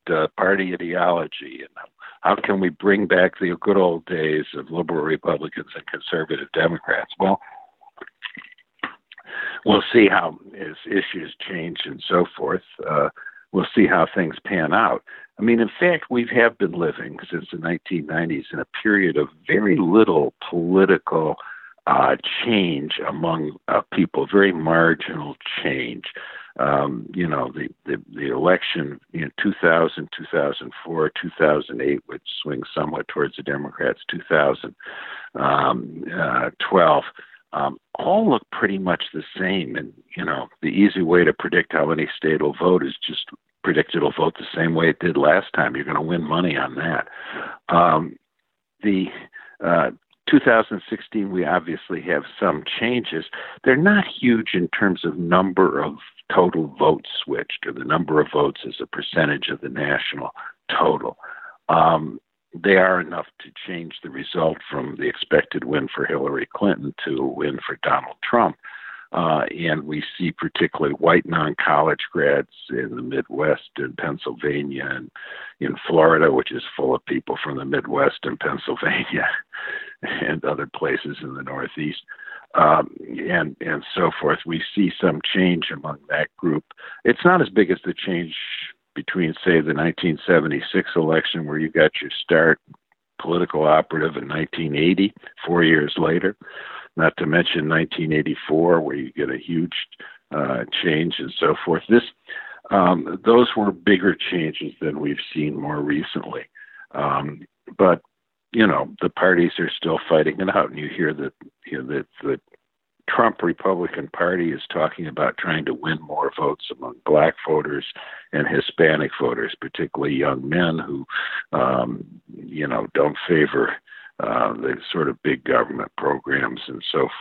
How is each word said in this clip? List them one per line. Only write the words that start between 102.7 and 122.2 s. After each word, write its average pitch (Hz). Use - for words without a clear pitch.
um, 90
those 120
were 104
bigger 90
changes 78
than 76
we've 71
seen 76
more 73
recently. -
Um, 71
but, 90
you 113
know, 71
the 85
parties 87
are 85
still 80
fighting 78
it 92
out, 76
and 76
you 76
hear 78
that, 71
you 65
know, 65
that 131
the 139
Trump 113
Republican 85
Party 87
is 71
talking 80
about 71
trying 78
to 65
win 78
more 76
votes 71
among 64
black 76
voters 76
and 73
Hispanic 76
voters, 60
particularly 71
young 67
men 82
who, 69
um, 62